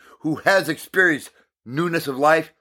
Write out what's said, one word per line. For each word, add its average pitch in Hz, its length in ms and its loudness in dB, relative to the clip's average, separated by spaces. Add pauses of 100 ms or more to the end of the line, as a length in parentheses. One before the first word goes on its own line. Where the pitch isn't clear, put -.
(200)
who 151 160 -4
has 185 320 2
experienced 160 600 -2 (340)
newness 165 420 -4
of 131 120 -6
life, 156 420 2